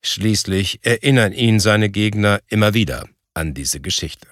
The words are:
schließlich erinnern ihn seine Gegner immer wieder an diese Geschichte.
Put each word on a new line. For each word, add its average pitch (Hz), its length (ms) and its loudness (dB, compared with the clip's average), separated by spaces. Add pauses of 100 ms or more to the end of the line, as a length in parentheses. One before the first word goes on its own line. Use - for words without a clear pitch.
schließlich 98 800 -2
erinnern 117 500 2
ihn 113 280 2
seine 107 280 2
Gegner 104 600 0
immer 107 260 2
wieder 76 340 -2 (260)
an 80 200 -6
diese 69 260 -6
Geschichte. - 520 -8